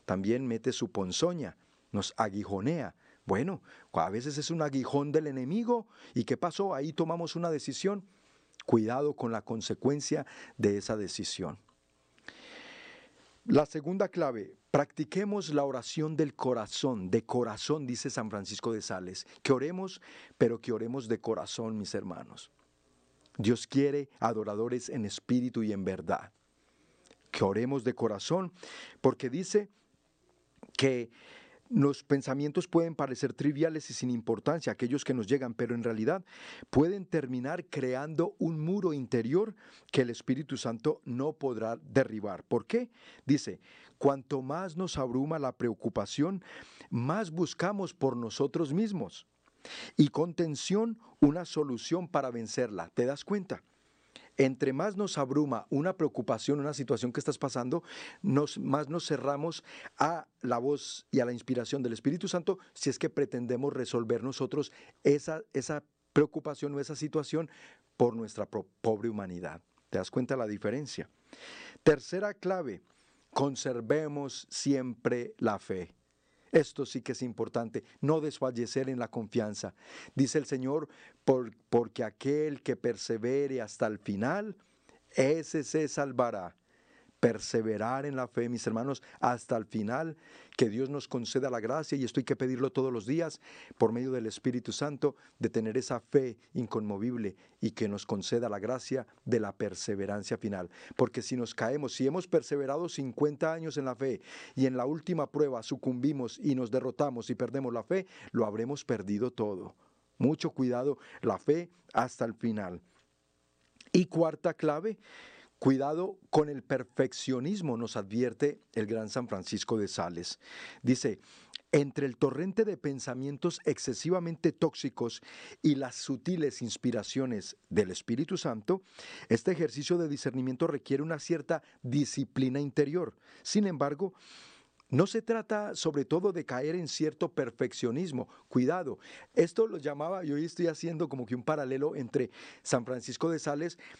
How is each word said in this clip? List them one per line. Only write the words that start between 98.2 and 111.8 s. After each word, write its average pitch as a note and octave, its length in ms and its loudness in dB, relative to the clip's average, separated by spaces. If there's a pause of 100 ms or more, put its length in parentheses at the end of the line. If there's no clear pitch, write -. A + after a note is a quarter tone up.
la G#2 120 -4
gracia A#2+ 460 -4 (200)
de A2 160 2
la G2+ 100 -4
perseverancia G2+ 840 -4
final. F#2+ 320 -4 (260)
Porque B2+ 260 2
si B2+ 140 -6
nos A#2+ 180 -4
caemos, C3 380 -2
si C3 160 0
hemos E3+ 180 -2
perseverado D3 600 0
cincuenta D3 640 -2
años D#3+ 240 -6
en D3 80 -2
la B2+ 120 -2
fe B2 260 -2 (340)
y C3 100 4
en B2+ 120 2
la B2 80 2
última D3+ 440 -2
prueba C3+ 320 0
sucumbimos B2+ 800 -2
y D3 140 2
nos B2 160 0
derrotamos B2+ 580 0
y B2+ 60 -4
perdemos B2 380 -4
la A2+ 100 -4
fe, F#3 240 -2 (240)
lo A#2 140 2
habremos A2+ 400 -2
perdido G#2 440 0
todo. G2 460 -4 (420)
Mucho D3+ 340 2
cuidado, B2+ 480 0 (220)
la G2+ 160 2
fe E3 320 2 (220)